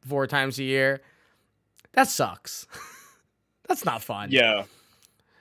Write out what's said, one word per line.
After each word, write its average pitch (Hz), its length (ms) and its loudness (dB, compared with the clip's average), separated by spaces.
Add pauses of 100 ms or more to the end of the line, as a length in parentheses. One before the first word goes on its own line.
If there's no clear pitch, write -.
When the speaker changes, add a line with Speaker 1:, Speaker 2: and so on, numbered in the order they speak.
Speaker 1:
four 135 220 -2
times 135 320 -2
a 139 40 -6
year. 135 380 0 (920)
That 262 160 6
sucks. - 560 -6 (500)
<laughs> - 520 -20
That's 320 180 -2
not 117 160 -2
fun. 104 300 -8
Speaker 2:
Yeah. 113 320 6 (760)